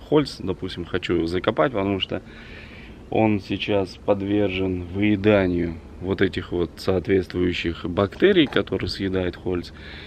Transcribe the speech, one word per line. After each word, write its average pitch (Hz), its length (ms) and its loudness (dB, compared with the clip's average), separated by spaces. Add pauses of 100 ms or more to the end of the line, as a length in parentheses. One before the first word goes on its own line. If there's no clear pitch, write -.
хольц, 147 300 2
допустим, 92 460 -6
хочу 87 420 0
закопать, 113 440 2
потому 98 280 0
что 95 220 -4 (880)
он 107 300 4
сейчас 98 680 -2
подвержен 98 800 0
выеданию 95 880 4 (260)
вот 92 200 -2
этих 92 300 0
вот 87 260 0
соответствующих 90 1080 0
бактерий, 113 600 4
которые 98 420 -2
съедают 92 460 -2
хольц. 90 360 -4 (360)